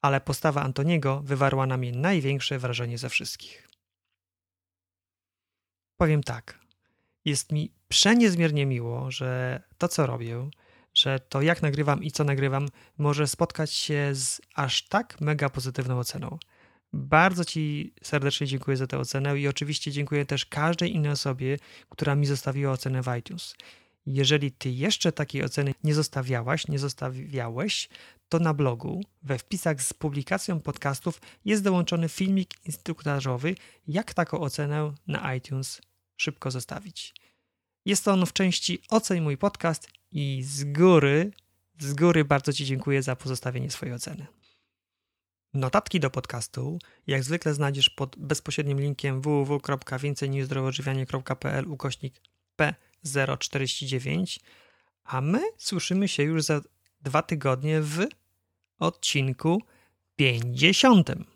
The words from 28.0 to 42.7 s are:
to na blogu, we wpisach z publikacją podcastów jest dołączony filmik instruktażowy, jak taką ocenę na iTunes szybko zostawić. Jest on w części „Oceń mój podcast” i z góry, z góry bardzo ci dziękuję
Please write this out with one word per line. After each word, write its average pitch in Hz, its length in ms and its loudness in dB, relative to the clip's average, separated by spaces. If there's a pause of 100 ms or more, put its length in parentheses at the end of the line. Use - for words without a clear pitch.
to 165 100 2
na 160 160 4
blogu, 135 500 -2 (180)
we 135 160 -4
wpisach 156 440 -2
z - 100 -4
publikacją 156 680 -4
podcastów 143 600 -4 (240)
jest 208 180 2
dołączony 175 460 2
filmik 190 580 -2
instruktażowy, 143 880 -4 (320)
jak 170 280 -4
taką - 260 0
ocenę 147 540 -4 (120)
na 131 280 -4
iTunes 131 460 -8 (360)
szybko - 340 -4
zostawić. 127 640 -10 (680)
Jest 196 240 2
on 185 180 4
w - 60 -4
części 180 460 0 (100)
„Oceń 208 320 2
mój 147 160 0
podcast” - 520 -2 (240)
i 139 300 -2
z 139 220 -6
góry, 156 680 6 (460)
z 143 160 -4
góry 160 300 6
bardzo 143 280 4
ci 139 120 -2
dziękuję 135 380 0